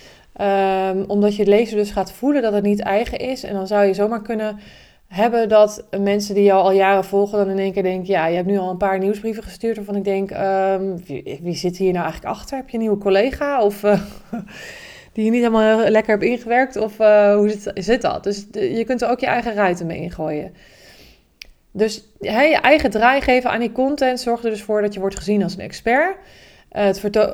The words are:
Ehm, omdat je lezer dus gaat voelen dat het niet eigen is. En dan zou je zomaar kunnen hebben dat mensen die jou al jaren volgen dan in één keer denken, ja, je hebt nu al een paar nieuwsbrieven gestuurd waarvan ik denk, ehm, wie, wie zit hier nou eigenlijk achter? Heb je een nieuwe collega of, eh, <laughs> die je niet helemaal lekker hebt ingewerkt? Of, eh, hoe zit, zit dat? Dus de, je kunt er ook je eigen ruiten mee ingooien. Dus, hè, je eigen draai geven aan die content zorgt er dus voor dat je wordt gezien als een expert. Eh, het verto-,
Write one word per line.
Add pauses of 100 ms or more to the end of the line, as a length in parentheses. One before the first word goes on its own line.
(340)
Ehm,
omdat
je
lezer
dus
gaat
voelen
dat
het
niet
eigen
is.
En
dan
zou
je
zomaar
kunnen (480)
hebben
dat (120)
mensen
die
jou
al
jaren
volgen
dan
in
één
keer
denken,
ja,
je
hebt
nu
al
een
paar
nieuwsbrieven
gestuurd
waarvan
ik
denk,
ehm,
wie,
wie
zit
hier
nou
eigenlijk
achter?
Heb
je
een
nieuwe
collega
of,
eh, (300)
<laughs>
die
je
niet
helemaal
lekker
hebt
ingewerkt?
Of,
eh,
hoe
zit,
zit
dat?
Dus
de,
je
kunt
er
ook
je
eigen
ruiten
mee
ingooien. (1160)
Dus, (160)
hè,
je
eigen
draai
geven
aan
die
content
zorgt
er
dus
voor
dat
je
wordt
gezien
als
een
expert. (540)
Eh,
het
verto-,